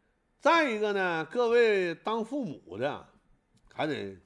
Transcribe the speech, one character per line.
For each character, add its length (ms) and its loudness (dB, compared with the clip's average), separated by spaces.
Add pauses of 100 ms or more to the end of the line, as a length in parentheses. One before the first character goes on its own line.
(380)
再 320 4
一 80 -2
个 140 0
呢， 320 -2
各 240 -2
位 460 4
当 300 -4
父 200 -6
母 320 -12
的， 320 -6 (640)
还 140 -6
得 280 -6 (100)